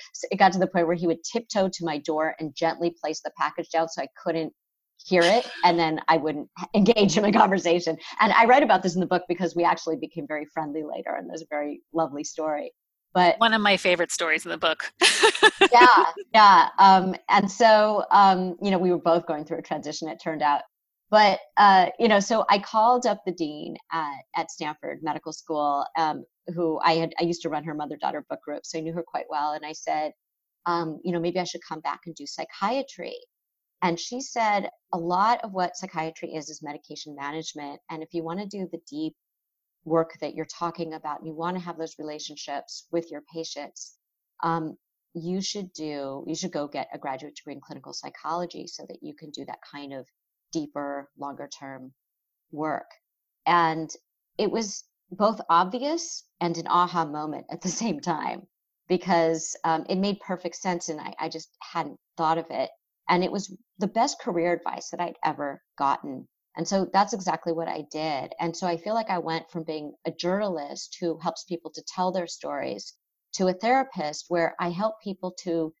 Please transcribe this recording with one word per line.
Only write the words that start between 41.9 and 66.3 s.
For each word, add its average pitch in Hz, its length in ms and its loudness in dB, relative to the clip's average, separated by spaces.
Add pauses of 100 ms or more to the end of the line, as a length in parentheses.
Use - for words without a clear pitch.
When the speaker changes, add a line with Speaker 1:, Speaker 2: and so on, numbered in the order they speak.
Speaker 1:
relationships 151 920 -12
with 170 200 -4
your 147 100 -14 (120)
patients, - 640 -14 (460)
um, 165 340 -2 (360)
you 175 280 -4
should 196 320 -8
do, 143 540 -8
you 160 80 -6
should 180 160 -8
go 147 160 -6
get 139 260 -8
a - 60 -12
graduate 143 360 -10
degree - 180 -16
in 139 80 -16
clinical 143 320 -18
psychology 160 760 -10
so - 200 -18
that - 140 -18
you 147 140 -16
can 151 160 -20
do 139 140 -14
that 135 140 -14 (120)
kind 143 220 -14
of 131 140 -12 (440)
deeper, 143 680 -8
longer 143 300 -12
term 135 460 -16 (580)
work." 156 380 -6 (560)
And 165 440 2 (480)
it 208 140 0
was 214 340 -6 (260)
both 214 380 0
obvious 240 760 0 (160)
and 170 160 -2
an 165 100 -8
aha 175 380 2
moment 151 440 -8
at 160 120 -12
the 185 80 -4
<laughs> 196 140 -6
same 180 180 -2
time, - 460 -6 (400)
because, 170 760 0
um, 165 260 0
it 196 80 -2
made 196 220 -2
perfect - 380 -10
sense 175 320 -6
and 151 120 -8
I, - 180 -14
I 165 100 -6
just 160 200 -14 (120)
hadn't - 380 -8 (180)
thought 160 200 0
of 165 140 -8
it. 127 180 -4 (400)
And 180 140 4
it - 80 -2
was 190 240 -8 (240)
the 196 80 -4
best 240 320 -2
career 175 340 -2
advice - 360 -8
that - 120 -14
I'd 175 220 -8
ever 147 400 -6 (140)
gotten. 139 500 -4 (300)